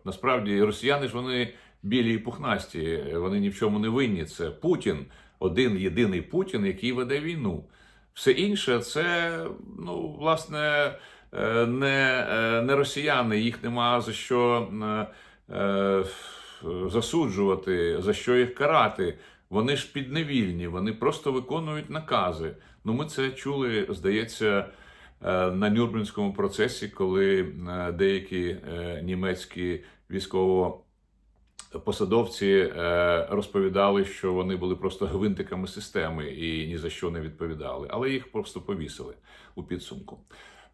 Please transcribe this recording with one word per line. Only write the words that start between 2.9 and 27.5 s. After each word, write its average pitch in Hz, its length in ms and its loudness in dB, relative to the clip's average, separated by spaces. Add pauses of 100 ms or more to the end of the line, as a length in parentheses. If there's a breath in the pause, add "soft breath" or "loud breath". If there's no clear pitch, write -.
вони 95 260 0
ні 101 100 2
в 98 60 -8
чому 104 240 2
не 107 100 0
винні. 113 360 0
Це 80 260 -6
Путін, 98 540 0 (340 soft breath)
один 98 380 2
єдиний 92 440 2
Путін, 143 440 -2
який 110 260 -2
веде 127 280 -2
війну. 143 440 -4 (500 soft breath)
Все - 180 2
інше 170 480 2
це, 170 600 -2 (400)
ну, 170 400 -6
власне, 151 720 2 (420 loud breath)
е, 113 320 2
не, 135 680 2
е, 113 300 4
не 135 140 4
росіяни, 139 640 2
їх 113 240 -2
нема 120 380 2
за 107 120 -6
що, 120 540 2 (160)
е, 107 240 -2 (480 loud breath)
е, 98 480 2 (840 loud breath)
засуджувати, 92 1160 2
за 101 120 2
що 123 220 2
їх 123 200 4
карати. 117 640 2 (320 loud breath)
Вони 113 260 2
ж - 180 -6
підневільні, 131 760 -2
вони 90 260 -2
просто 139 380 0
виконують 151 580 -4
накази. 92 640 -2 (280 soft breath)
Ну, 110 100 0
ми 139 120 -2
це 135 260 -2
чули, 131 580 -2
здається, 101 760 2 (580 loud breath)
е, 92 280 2
на 98 180 2
Нюрнберзькому 104 640 0
процесі, 104 560 0
коли, 95 520 2
е, 90 40 0 (460)